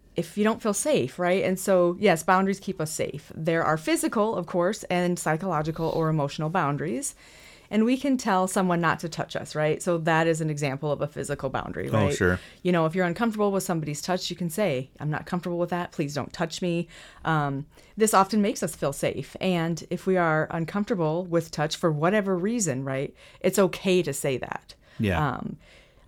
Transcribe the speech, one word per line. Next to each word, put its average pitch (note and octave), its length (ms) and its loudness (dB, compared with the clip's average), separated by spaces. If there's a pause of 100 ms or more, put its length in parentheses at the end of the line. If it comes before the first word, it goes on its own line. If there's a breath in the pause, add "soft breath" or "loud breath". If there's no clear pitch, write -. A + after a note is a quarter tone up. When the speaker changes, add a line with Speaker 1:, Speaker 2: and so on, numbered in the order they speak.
(160)
Speaker 1:
if E3+ 220 -4
you G#3 60 2
don't A3 180 2
feel G#3 120 0
safe, F#3+ 440 0
right? F3+ 260 2
And F#3 160 0
so, F3+ 400 4
yes, E3 240 4
boundaries F#3+ 360 4
keep - 220 -6
us D#3 100 -4
safe. - 420 -6
There E3 300 0
are D#3 140 2
physical, A3+ 580 0
of F3+ 100 -4
course, F#3 400 0
and F3+ 320 0
psychological D#3+ 720 -2
or D#3+ 200 0
emotional D#3 400 0
boundaries. E3 680 -2 (540 loud breath)
And G#3+ 160 2
we B3+ 100 4
can C4 220 0
tell F#3+ 320 2
someone F3+ 320 2
not D#3+ 180 2
to E3+ 80 -6
touch - 300 -6
us, - 180 -8
right? D3+ 260 0
So F3 180 0
that D#3+ 280 2
is E3 140 2
an D#3 80 0
example D3 420 -2
of C#3+ 100 -2
a D3 60 -2
physical C#3 420 -6
boundary, F2+ 400 -6
Speaker 2:
Oh, G#2+ 40 -2
Speaker 1:
right? G#2 200 4
Speaker 2:
sure. F#2 240 2 (260 loud breath)
Speaker 1:
You F3+ 100 2
know, E3 120 4
if D#3+ 100 0
you're F#3 100 0
uncomfortable G#3 480 0
with F#3+ 100 0
somebody's D#3 380 -4
touch, F#3 280 -4
you F3 60 -8
can F3 140 -4
say, D#3 400 -2 (100)
"I'm D3 100 -4
not - 160 -4
comfortable F3 320 -4
with E3+ 120 -2
that. F3 240 -4
Please D3 200 -4
don't C3 200 -6
touch - 280 -4
me." E3+ 280 -2 (340 loud breath)
Um, D3 420 0 (300 soft breath)
this G#3+ 180 2
often G#3 280 6
makes G3+ 200 0
us F3+ 140 -4
feel C#3+ 160 -2
safe. - 480 -4
And E3+ 500 0
if - 160 -4
we F#3+ 120 2
are D#3 340 2
uncomfortable E3+ 760 -2
with E3 240 0
touch D#3 280 -2
for E3+ 160 2
whatever F#3+ 440 2
reason, F3 460 0
right, C3+ 320 -4 (240 loud breath)
it's F#3 180 2
okay F#3 460 2
to C#3+ 80 -2
say C#3 260 -2
that. - 360 -8 (260 soft breath)
Speaker 2:
Yeah. A2 360 2
Speaker 1:
Um, - 200 -8 (520 loud breath)